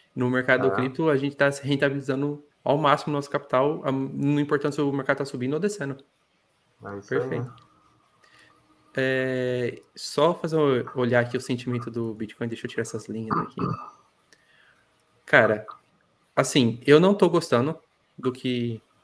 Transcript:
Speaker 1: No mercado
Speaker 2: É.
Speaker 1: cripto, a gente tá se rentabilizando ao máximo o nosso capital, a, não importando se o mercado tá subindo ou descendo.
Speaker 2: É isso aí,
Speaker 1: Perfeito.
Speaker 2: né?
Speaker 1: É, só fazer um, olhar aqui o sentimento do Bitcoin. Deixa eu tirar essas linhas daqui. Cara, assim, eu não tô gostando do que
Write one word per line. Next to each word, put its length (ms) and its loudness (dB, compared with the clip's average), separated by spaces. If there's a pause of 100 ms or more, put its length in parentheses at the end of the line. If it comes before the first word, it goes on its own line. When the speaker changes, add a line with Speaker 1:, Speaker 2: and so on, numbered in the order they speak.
(140)
Speaker 1:
No 160 0
mercado 380 2
Speaker 2:
É. 40 2
Speaker 1:
cripto, 380 -2
a 60 4
gente 220 -2
tá 120 4
se 160 -8
rentabilizando 800 -2 (180)
ao 160 2
máximo 360 2
o 20 0
nosso 140 -4
capital, 560 0
a, 60 -2
não 480 0
importando 360 -2
se 60 -2
o 100 0
mercado 280 -2
tá 60 -2
subindo 280 -6
ou 60 -2
descendo. 380 -6 (880)
Speaker 2:
É 120 -10
isso 160 -8
aí, 80 2
Speaker 1:
Perfeito. 240 -4
Speaker 2:
né? 100 -18 (1400)
Speaker 1:
É, 880 -2 (140)
só 400 0
fazer 220 -4
um, 260 2 (160)
olhar 220 4
aqui 160 -2
o 40 -2
sentimento 480 -4
do 240 -4
Bitcoin. 360 -8
Deixa 160 -10
eu 40 -6
tirar 120 -6
essas 260 -8
linhas 260 -6
daqui. 280 -4 (1600)
Cara, 400 4 (680)
assim, 500 2
eu 140 10
não 160 6
tô 140 4
gostando 500 0 (380)
do 160 -2
que 480 -4 (220)